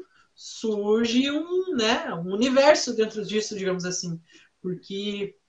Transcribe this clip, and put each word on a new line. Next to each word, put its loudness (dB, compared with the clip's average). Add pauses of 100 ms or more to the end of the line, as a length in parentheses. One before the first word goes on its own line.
(360)
surge 0
um, -2
né, 0
um -6
universo 4
dentro -2
disso, -4
digamos -2
assim, -6 (400)
porque -6 (140)